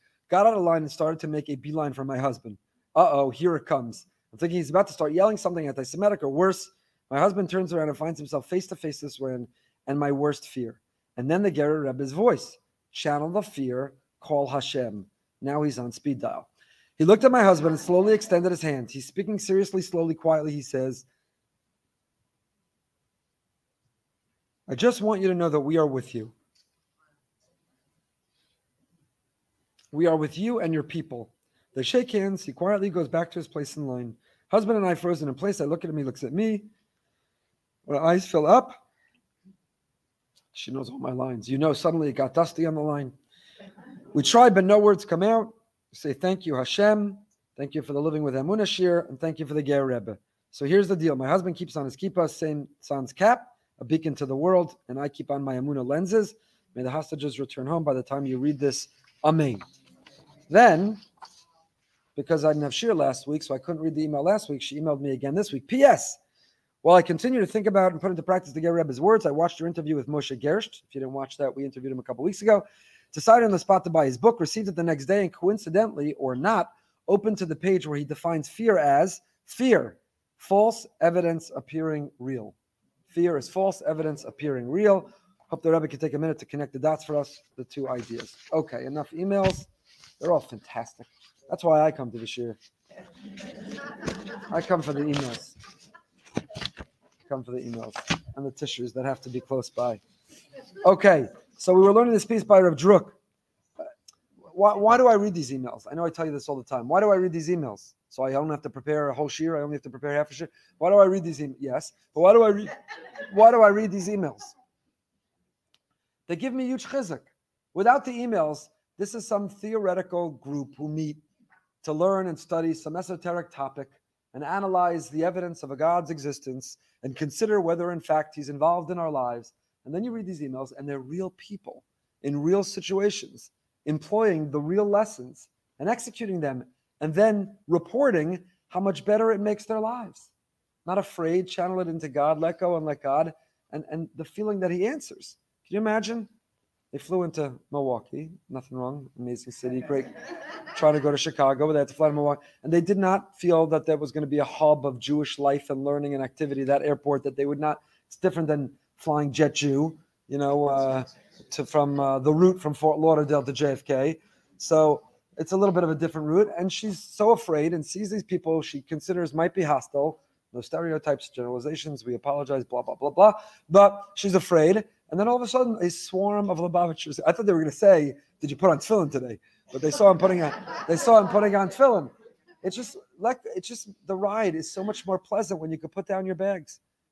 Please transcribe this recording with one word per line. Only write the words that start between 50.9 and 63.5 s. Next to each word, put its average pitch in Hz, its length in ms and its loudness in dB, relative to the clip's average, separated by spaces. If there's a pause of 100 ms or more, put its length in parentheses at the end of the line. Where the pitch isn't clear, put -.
deal. 156 180 2
My 131 140 -4
husband 175 260 0
keeps 160 220 -10
on 143 80 -4
his 131 100 -10
kippah, 180 340 -2
same 151 380 -6 (140)
sans 135 320 -8
cap, 226 420 0 (240)
a 127 60 -14
beacon 156 300 -2
to 147 100 -6
the 135 100 -4
world, 175 400 2 (140)
and 131 100 -8
I 143 80 -4
keep 143 240 -10
on 139 100 -4
my 135 140 -4
Emunah 131 320 -4
lenses. 185 480 0 (400)
May 127 80 -6
the 127 80 -4
hostages 147 480 -8
return 131 260 -10
home 165 200 -2
by 147 80 2
the 127 100 -4
time 139 220 -6
you 131 140 -4
read 143 200 -2
this. 135 300 -2 (340)
Amen. 151 380 2 (880)
Then, 202 480 6 (1160)
because 147 280 -2
I 156 60 4
didn't 151 140 0
have 139 100 -4
shir 233 200 0
last 139 340 0
week, 151 160 -4
so - 100 -6